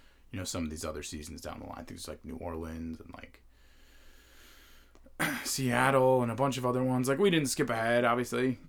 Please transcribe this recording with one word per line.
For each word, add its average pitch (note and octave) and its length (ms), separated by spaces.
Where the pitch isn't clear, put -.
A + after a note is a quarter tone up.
You G2 60
know, F#2 60
some F2 200
of D#2 60
these D#2 140
other D2+ 180
seasons D#2 400
down - 180
the C#2+ 60
line, - 180
things F2 240
like D2+ 160
New - 120
Orleans E2 640
and, - 140
like, - 300
<clears throat> D3+ 240
Seattle B2+ 800
and A#2 80
a A2+ 40
bunch C3 240
of B2 80
other B2 160
ones. B2+ 260
Like, C#3 100
we G3+ 120
didn't D#3 180
skip B2+ 220
ahead, A#2 340
obviously, A#2+ 540